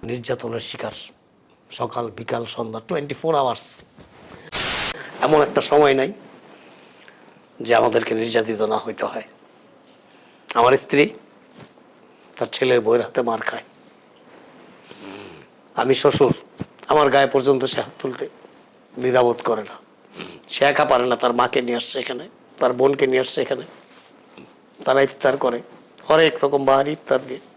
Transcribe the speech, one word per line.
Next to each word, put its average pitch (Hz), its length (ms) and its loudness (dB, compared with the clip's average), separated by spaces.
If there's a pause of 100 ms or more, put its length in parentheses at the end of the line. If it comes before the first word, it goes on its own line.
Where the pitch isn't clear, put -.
(100)
নির্যাতনের 120 580 -6
শিকার, - 280 -10 (800)
সকাল 120 260 -6 (140)
বিকাল 117 240 -6 (120)
সন্ধ্যা 113 340 -8
টোয়েন্টি 143 320 -6
ফোর 160 120 -2 (100)
আওয়ার্স, 120 220 -4 (1600)
এমন 151 200 6
একটা - 140 0 (100)
সময় 143 300 6
নাই 143 100 0 (1600)
যে 117 140 2
আমাদেরকে 117 400 0
নির্যাতিত 113 400 -2 (120)
না 107 120 0
হইতে 110 260 -6
হয়। - 160 -10 (1300)
আমার 120 140 6 (120)
স্ত্রী 143 180 2 (1300)
তার 117 180 -6
ছেলের 127 300 2
বউয়ের 117 220 2
হাতে - 220 -4
মার 113 200 -4
খায়, 117 160 -10 (2000)
আমি 127 240 2
শ্বশুর, 135 320 4 (600)
আমার 151 220 6
গায়ে 139 200 6
পর্যন্ত 135 280 2 (100)
সে - 140 -4
হাত - 140 -20
তুলতে 131 240 -8 (800)
দ্বিধাবোধ 123 360 2 (100)
করে 107 220 -2
না। - 60 -18 (760)
সে - 180 -2
একা 147 200 2
পারে 123 200 4
না, 120 120 0
তার 123 180 2
মাকে 123 260 2
নিয়ে 120 140 -2
আসছে - 220 -10
এখানে, 127 220 -8 (360)
তার 127 180 2
বোনকে 139 320 2
নিয়ে 131 140 2
আসছে - 200 -8
এখানে, 127 200 -6 (1200)
তারা 131 220 2
ইফতার 131 280 0 (100)
করে, 120 140 0 (480)
হরেক 156 280 4 (100)
রকম 143 240 2
বাহারি 139 280 4
ইফতার 131 320 0
দিয়ে। 127 140 -12 (140)